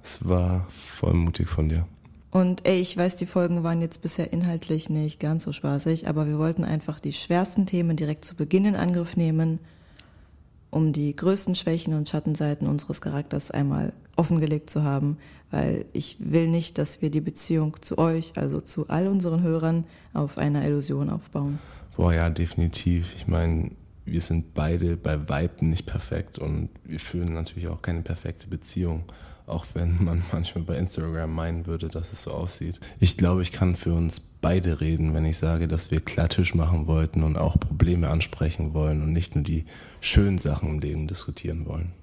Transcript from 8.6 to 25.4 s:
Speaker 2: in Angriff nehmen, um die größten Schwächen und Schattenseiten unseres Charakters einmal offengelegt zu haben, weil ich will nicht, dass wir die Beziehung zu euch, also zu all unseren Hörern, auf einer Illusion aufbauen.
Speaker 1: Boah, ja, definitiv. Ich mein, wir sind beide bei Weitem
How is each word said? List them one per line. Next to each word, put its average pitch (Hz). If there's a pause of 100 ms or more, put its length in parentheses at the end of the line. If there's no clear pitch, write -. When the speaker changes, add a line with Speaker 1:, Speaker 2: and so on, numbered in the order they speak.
Speaker 2:
in 202
Angriff 175
nehmen, 160 (1120)
um 156
die 147
größten 185
Schwächen 165
und 151
Schattenseiten 147
unseres 147
Charakters 147
einmal 139 (240)
offengelegt 156
zu 151
haben, 143 (340)
weil -
ich -
will 165
nicht, 165
dass 147
wir 156
die 151
Beziehung 156
zu -
euch, 165
also 147
zu -
all 175
unseren 180
Hörern, 165 (280)
auf 147
einer 147
Illusion 143
aufbauen. 143 (380)
Speaker 1:
Boah, 85
ja, 82
definitiv. 85
Ich -
mein, 82 (280)
wir 85
sind 82
beide 85
bei 76
Weitem 80